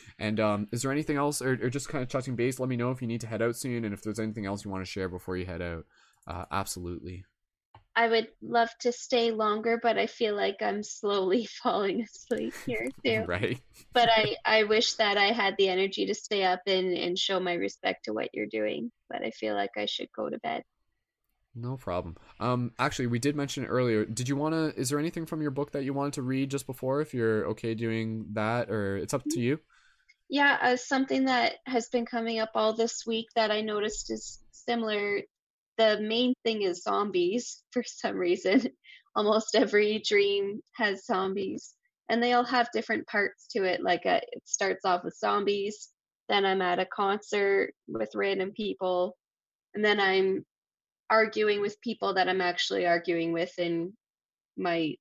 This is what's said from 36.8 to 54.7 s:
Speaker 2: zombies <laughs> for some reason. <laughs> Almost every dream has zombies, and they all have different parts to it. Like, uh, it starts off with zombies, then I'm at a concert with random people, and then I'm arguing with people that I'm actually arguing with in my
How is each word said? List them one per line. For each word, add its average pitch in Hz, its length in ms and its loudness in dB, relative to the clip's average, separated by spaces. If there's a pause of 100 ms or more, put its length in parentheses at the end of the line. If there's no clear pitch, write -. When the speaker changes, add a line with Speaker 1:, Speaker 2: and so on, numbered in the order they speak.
Speaker 2:
zombies 202 840 0
<laughs> - 40 -20
for 240 140 -2
some 196 320 -4
reason. 185 460 4 (280)
<laughs> - 240 -14
Almost 214 400 2
every 208 500 4
dream 202 560 2 (140)
has 202 300 -2
zombies, 190 720 -2 (340)
and 233 140 2
they 240 100 4
all 240 120 6
have 240 280 2
different 220 340 -2
parts - 440 -2
to 202 140 0
it. 180 180 0
Like, 175 220 2
uh, 180 160 4 (100)
it - 160 -12
starts 190 380 -2
off 180 180 2
with 185 140 -8
zombies, 202 720 0 (380)
then 202 160 4
I'm 190 160 2
at 180 180 2
a 185 80 2
concert 196 840 0 (140)
with 220 280 -4
random 196 380 0
people, 190 640 -2 (580)
and 415 100 0
then 415 140 4
I'm 381 460 2 (640)
arguing 214 520 2
with 202 200 -4
people 196 340 -2
that 185 140 4
I'm 185 120 2
actually 180 460 0
arguing 170 460 2
with 170 260 -2
in 170 340 -2 (640)
my 170 440 -2